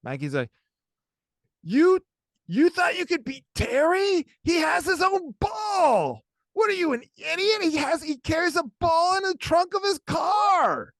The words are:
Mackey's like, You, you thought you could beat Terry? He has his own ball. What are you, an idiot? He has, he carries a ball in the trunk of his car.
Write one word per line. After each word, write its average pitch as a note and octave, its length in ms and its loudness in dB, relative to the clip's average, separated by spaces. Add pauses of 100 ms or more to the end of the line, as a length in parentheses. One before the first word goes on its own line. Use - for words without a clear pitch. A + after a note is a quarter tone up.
Mackey's C3+ 300 -8
like, C3 160 -4 (1120)
You, D#4+ 360 4 (480)
you B3+ 220 2
thought F4 280 -2
you F4+ 80 -4
could D#4+ 180 -2
beat C4+ 220 -14 (100)
Terry? F4+ 720 0 (160)
He E4+ 120 0
has D#4+ 300 0
his E4 160 0
own F#4 380 0
ball. F4+ 840 0 (320)
What G#4+ 160 2
are G#4 40 2
you, F4 200 0
an A#3+ 100 -4 (140)
idiot? G4 460 -2
He D#4+ 140 0
has, D4 260 -2
he D4+ 140 -6
carries D#4+ 380 -2
a E4+ 80 0 (160)
ball F4 380 2
in G4 60 -2
the F#4+ 160 -2
trunk F4 340 0
of G4 100 -2
his G4 220 -2
car. F4 960 0